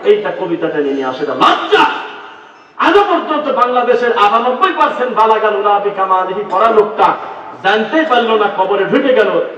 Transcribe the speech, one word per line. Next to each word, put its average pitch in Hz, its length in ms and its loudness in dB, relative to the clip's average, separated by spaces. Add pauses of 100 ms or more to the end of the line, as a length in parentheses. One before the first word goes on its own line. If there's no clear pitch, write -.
এইটা 208 360 2
কবিতাটা 165 380 -4
নিয়ে 135 280 -2
আসে, 131 180 -6
এটা 139 100 -4
লজ্জা। - 520 2 (920)
আজও - 260 4
পর্যন্ত 302 520 -2
বাংলাদেশের 247 580 2
আটানব্বই 240 640 2
পার্সেন্ট 254 360 0
বালাগাল 214 420 2
উলা 202 240 0
বিকামালিহি 196 720 -2
পড়া 220 200 2
লোকটা 208 440 2 (480)
জানতেই 220 420 0
পারলো 233 320 2
না, 208 200 0
কবরে 190 280 0
ঢুকে 262 280 2
গেল 202 180 2 (260)